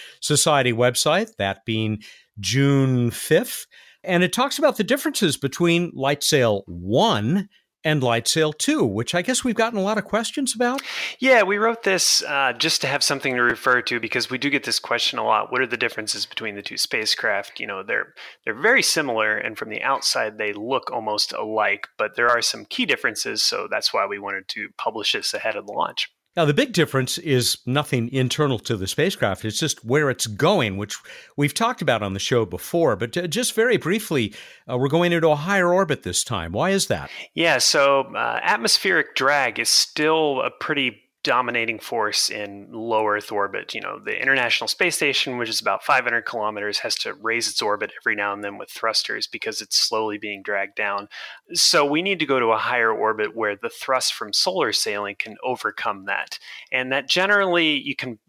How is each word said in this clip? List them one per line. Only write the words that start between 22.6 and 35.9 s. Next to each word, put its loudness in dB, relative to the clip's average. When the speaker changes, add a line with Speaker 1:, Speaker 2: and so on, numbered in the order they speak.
Speaker 2:
key -4
differences, -2
so 0
that's -2
why 2
we -6
wanted -8
to -8
publish -2
this -4
ahead -2
of -8
the -10
launch. -4
Speaker 1:
Now, 4
the 4
big 2
difference 0
is 2
nothing -2
internal 0
to -4
the -4
spacecraft. 0
It's -4
just -4
where 2
it's -4
going, 2
which -6
we've 0
talked -2
about 2
on -2
the -4
show 2
before. 0
But, -4
uh, -4
just -2
very 4
briefly, 0
uh, -2
we're 2
going 4
into 4
a 6
higher 2
orbit 0